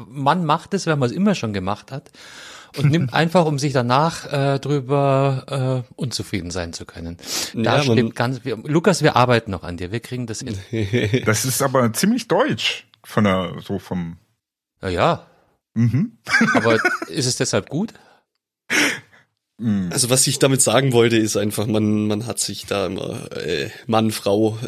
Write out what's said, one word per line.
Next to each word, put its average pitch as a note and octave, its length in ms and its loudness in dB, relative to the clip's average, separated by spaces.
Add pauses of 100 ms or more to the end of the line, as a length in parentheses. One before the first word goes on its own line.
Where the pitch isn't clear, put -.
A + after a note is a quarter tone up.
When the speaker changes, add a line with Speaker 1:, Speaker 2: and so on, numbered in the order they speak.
Speaker 1:
man C#3+ 380 0
macht D3+ 260 -2
es, G3 140 -2
wenn D#3 120 2
man B2 120 2
es A2+ 40 -8
immer G3 200 2
schon A2 180 -4
gemacht G2 400 -6
hat. C#3 180 -14 (640)
Und C#3+ 140 4
nimmt C#3 240 2
Speaker 2:
<laughs> - 0 -
Speaker 1:
einfach, E3 320 4
um D3+ 120 0
sich C#3 140 -2
danach, C3 600 0
äh, C#3 280 0
drüber, C3+ 1300 0
äh, - 80 -20
unzufrieden G#2 540 -6
sein E2+ 220 -6
zu - 140 -14
können. E2+ 300 -12 (360)
Da A2+ 260 2
Speaker 2:
Ja, D3 60 2
man A#2+ 120 4
Speaker 1:
stimmt A2+ 200 2
ganz, B2 280 -4
wir, A#2+ 120 -4
Lukas, E3 460 2
wir D3 140 4
arbeiten A#2+ 340 4
noch F2+ 140 -4
an F2 120 -6
dir. F2+ 160 -8
Wir A#2 80 -4
kriegen B2 260 -8
das A2 140 -8
hin. A#2 160 -6 (140)
Speaker 2:
<laughs> A2+ 540 0
Speaker 3:
Das G#2+ 200 2
ist C3 180 -2
aber B2+ 300 2
ziemlich A3 360 0
deutsch - 580 0 (180)
von - 200 0
der, F#2 400 0
so G2+ 140 -6
vom F2 380 -8 (640)
Speaker 1:
Ja, G2 60 -4
ja. A2+ 380 0 (480)
Speaker 3:
Mhm. A#2+ 440 0 (180)
<laughs> - 180 4
Speaker 1:
Aber - 240 4 (300)
ist C3 180 -4
es B2+ 100 -2
deshalb B2 340 -2
gut? F3+ 220 -4 (1700)
Speaker 3:
Mhm. G2+ 340 -2
Speaker 2:
Also B2 180 -2
was C3 160 4
ich C#3 140 -2
damit C3+ 220 4
sagen B2+ 300 4
wollte, A#2 240 6
ist A2 200 2
einfach, G#2 300 -2
man, G#2+ 420 0
man G#2+ 180 -4
hat G#2+ 140 -6
sich - 260 -8
da G2 200 -2
immer, F2+ 500 -8
äh, D2+ 340 -4 (160)
Mann, A2+ 240 2
Frau, G#2+ 580 0